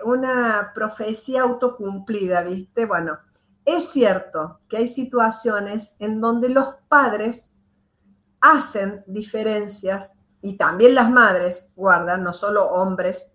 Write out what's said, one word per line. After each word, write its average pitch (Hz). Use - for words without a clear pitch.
una 240
profecía 220
autocumplida, 202
¿viste? 185
Bueno, 165
es 330
cierto 190
que 214
hay 233
situaciones 220
en 214
donde 233
los 269
padres 233
hacen 208
diferencias, 208
y 196
también 185
las 247
madres, 185
guardan, 180
no 180
solo 202
hombres, 185